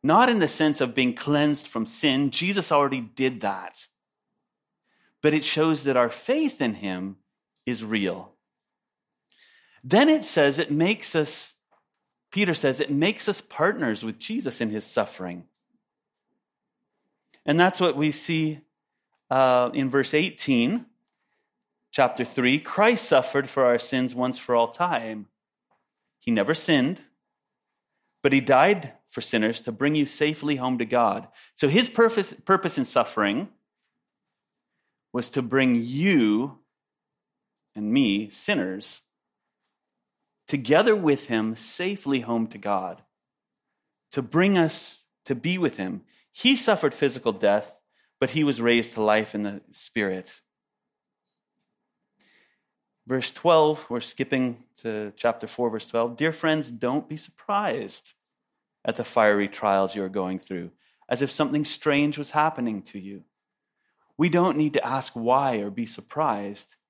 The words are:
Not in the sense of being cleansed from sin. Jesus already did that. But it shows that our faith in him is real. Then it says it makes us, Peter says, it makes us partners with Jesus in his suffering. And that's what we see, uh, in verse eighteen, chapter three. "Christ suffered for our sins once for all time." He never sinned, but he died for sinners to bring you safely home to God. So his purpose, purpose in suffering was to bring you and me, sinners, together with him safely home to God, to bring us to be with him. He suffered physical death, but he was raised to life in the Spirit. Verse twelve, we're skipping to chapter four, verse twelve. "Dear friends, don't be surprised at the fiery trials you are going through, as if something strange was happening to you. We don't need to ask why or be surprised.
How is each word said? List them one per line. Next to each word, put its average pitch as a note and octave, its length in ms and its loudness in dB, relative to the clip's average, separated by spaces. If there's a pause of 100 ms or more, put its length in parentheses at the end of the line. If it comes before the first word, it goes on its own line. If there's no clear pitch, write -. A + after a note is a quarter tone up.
Not G3 280 6
in A#3 80 2
the D#3+ 100 2
sense D3+ 320 0
of A#2+ 140 -2
being B2 200 2
cleansed D3 520 0
from A2+ 180 -4
sin. C3+ 460 0
Jesus F#3 420 -2
already C#3 280 2
did B2 420 -4
that. F#2+ 460 -8 (1300)
But D3+ 140 4
it D3+ 100 0
shows D#3+ 400 0
that C3+ 140 2
our A#2+ 100 4
faith C#4+ 540 -2
in A2+ 120 -2
him F#2 420 -8 (500)
is A2 180 -6
real. F#2+ 480 -4 (1500)
Then G#3+ 240 6
it D4+ 160 4
says C#3+ 340 4
it D#3 120 -2
makes E3 440 0
us, - 400 -4 (760)
Peter F#3 240 0
says, C3+ 260 0
it C#3+ 100 -2
makes E3 380 0
us G3 140 -6
partners D3+ 600 -2
with A2+ 160 -8
Jesus A3 440 -6
in A2+ 80 -2
his G#2+ 160 -8
suffering. F2+ 580 -6 (2000)
And D3 160 2
that's F3+ 200 2
what E3 160 2
we D3 160 0
see, D#3 480 -4 (680)
uh, B2+ 440 4
in C3+ 160 0
verse C3+ 240 0
eighteen, D3 720 0 (1040)
chapter B2 340 0
three. B2+ 340 2
"Christ G#3+ 480 2
suffered C3+ 420 2
for C3+ 160 2
our A#2+ 140 4
sins B2+ 360 -4
once B2+ 240 -2
for - 160 -2
all A#2 140 4
time." A#2 580 -4 (920)
He - 120 -4
never A2 240 4
sinned, D#3 460 0 (1200)
but C3+ 100 4
he C3+ 80 4
died C#3+ 520 2 (160)
for - 140 -10
sinners A2+ 400 -2
to A#2 100 -8
bring C#3+ 220 0
you D3+ 100 2
safely D3+ 520 -2
home B2+ 220 -2
to A#2 60 -2
God. A2 440 0 (280)
So D3 120 2
his A#3 200 4
purpose, A3+ 460 2 (100)
purpose F#3+ 320 2
in C3+ 80 0
suffering A2 640 0 (1600)
was B2 180 -6
to C3+ 120 -2
bring B2 400 2
you C3 760 2 (1160)
and G#2+ 160 -4
me, G#2+ 400 2
sinners, G2 720 -6 (1400)
together D3+ 480 4
with D#3 320 0
him A2+ 300 -2
safely F3 640 -4
home A#2 280 -2
to A2 100 -16
God, F#2+ 440 -4 (1120)
to C#3 80 -4
bring F3+ 380 4
us - 400 -2 (260)
to C3+ 100 -2
be E3 220 -4
with F3+ 220 -2
him. F#2 240 -8 (300)
He B3+ 220 2
suffered F#3+ 400 2
physical C3 380 -2
death, G#2 440 0 (440)
but C3 100 0
he D#3 140 0
was C3 160 0
raised A#2 340 2
to A2 80 -2
life G#2+ 320 2
in G#2 80 -4
the G2+ 180 -8 (120)
Spirit. - 680 -6 (2750)
Verse B2+ 280 -4
twelve, D#3 560 4
we're A#2+ 120 -4
skipping B2+ 640 -4 (140)
to G#2+ 400 -8
chapter A2+ 320 0
four, A#2+ 220 -2
verse A2 180 -10
twelve. A#2 280 -2
"Dear D#3+ 160 0
friends, D#3 380 -2
don't B2 380 -4
be D#3 80 -12
surprised - 960 -6 (720)
at A#2 100 -2
the A#2 100 -6
fiery G#2 440 2
trials G2 480 0
you G2+ 80 -4
are F#2+ 40 -6
going F#2+ 300 -6
through, F2 320 -10 (380)
as B2 120 -4
if C#3 120 -2
something D3 320 -2
strange D3 520 0
was D3 140 -10
happening B2+ 520 -2
to - 160 -16
you. F#2+ 260 -16 (920)
We E3+ 120 2
don't F3 280 2
need D3+ 180 0
to - 120 0
ask C3 280 -6
why B2 420 0
or G2+ 140 -4
be A2 160 -8
surprised. G#2 880 -6 (140)